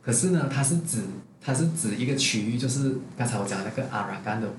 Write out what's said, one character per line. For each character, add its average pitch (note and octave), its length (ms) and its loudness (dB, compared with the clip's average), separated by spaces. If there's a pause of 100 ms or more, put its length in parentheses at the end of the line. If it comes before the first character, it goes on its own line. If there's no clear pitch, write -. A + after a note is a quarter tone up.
可 A#2 120 -2
是 F3+ 180 4
呢， D3+ 180 4
它 C3+ 140 2
是 E3 160 2
指， A#2+ 240 -2 (380)
它 C3+ 120 -2
是 E3 180 4
指 G#2 260 -2
一 B2 100 0
个 C3+ 80 2
区 A2 280 2
域， A#2 140 0
就 B2+ 120 0
是 C3+ 260 2 (240)
刚 B2+ 80 2
才 G#2+ 140 0
我 G2+ 40 -2
讲 G2+ 140 -4
的 A2+ 100 -4
那 B2+ 140 -4
个 - 80 -6
阿 G#2 160 -2
拉 G2 180 -8
干 G#2+ 160 -2
的 A2 60 -2 (120)